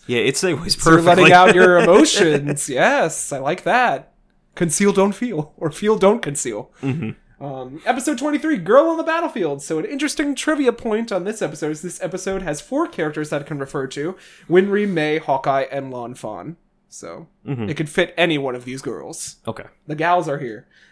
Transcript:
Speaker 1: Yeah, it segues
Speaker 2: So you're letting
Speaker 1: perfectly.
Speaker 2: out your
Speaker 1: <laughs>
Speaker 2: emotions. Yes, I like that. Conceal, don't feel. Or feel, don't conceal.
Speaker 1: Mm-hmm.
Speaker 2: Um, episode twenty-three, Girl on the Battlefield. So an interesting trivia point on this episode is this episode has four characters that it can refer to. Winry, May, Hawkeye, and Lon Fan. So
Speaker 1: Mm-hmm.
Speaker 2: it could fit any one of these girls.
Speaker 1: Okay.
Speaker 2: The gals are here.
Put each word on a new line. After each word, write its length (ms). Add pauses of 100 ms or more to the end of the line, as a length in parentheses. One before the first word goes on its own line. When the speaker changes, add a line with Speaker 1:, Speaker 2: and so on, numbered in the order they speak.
Speaker 1:
Yeah, 140
it 160
segues 440
Speaker 2:
So 120
you're 100
letting 240
Speaker 1:
perfectly. 60
Speaker 2:
out 220
your 240
Speaker 1:
<laughs> 40
Speaker 2:
emotions. 880
Yes, 600
I 60
like 260
that. 420 (480)
Conceal, 380
don't 220
feel. 420
Or 140
feel, 260
don't 240
conceal. 500 (120)
Speaker 1:
Mm-hmm. 640
Speaker 2:
Um, 420
episode 320
twenty-three, 400
Girl 320
on 80
the 40
Battlefield. 600
So 160
an 80
interesting 480
trivia 380
point 380
on 140
this 160
episode 300
is 120
this 200
episode 400
has 180
four 260
characters 440
that 100
it 60
can 120
refer 300
to. 280 (320)
Winry, 400
May, 300
Hawkeye, 540
and 180
Lon 240
Fan. 420 (320)
So 400 (180)
Speaker 1:
Mm-hmm. 240
Speaker 2:
it 60
could 120
fit 280
any 220
one 180
of 80
these 180
girls. 540 (120)
Speaker 1:
Okay. 160 (220)
Speaker 2:
The 80
gals 340
are 100
here. 280 (260)